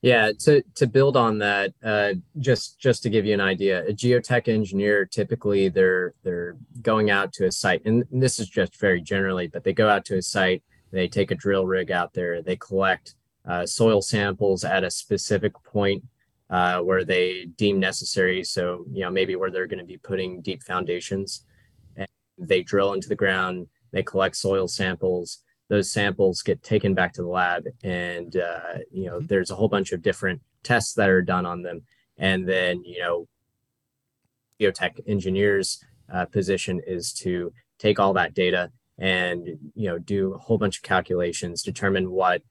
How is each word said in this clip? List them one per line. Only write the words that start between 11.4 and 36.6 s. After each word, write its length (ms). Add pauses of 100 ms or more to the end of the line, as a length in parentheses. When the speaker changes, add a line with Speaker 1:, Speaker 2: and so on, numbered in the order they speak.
Speaker 1:
rig 240
out 240
there, 260
they 160
collect, 580 (320)
uh, 200
soil 340
samples 640
at 200
a 60
specific 600 (120)
point, 380 (460)
uh, 320
where 240
they 400 (120)
deem 220
necessary. 640
So, 480
you 120
know, 80
maybe 260
where 140
they're 160
gonna 180
be 140
putting 420
deep 220
foundations. 840 (500)
And 140 (300)
they 240
drill 320
into 160
the 60
ground, 500 (260)
they 100
collect 340
soil 300
samples. 760 (260)
Those 240
samples 500
get 220
taken 300
back 180
to 100
the 60
lab, 340 (220)
and, 520
uh, 420 (120)
you 160
know, 120
Speaker 2:
Mm-hmm. 80
Speaker 1:
there's 260
a 20
whole 140
bunch 240
of 100
different 400 (220)
tests 300
that 140
are 140
done 240
on 160
them. 200 (360)
And 300
then, 340
you 160
know, 300 (1300)
geotech 460
engineer's, 760 (300)
uh, 140
position 600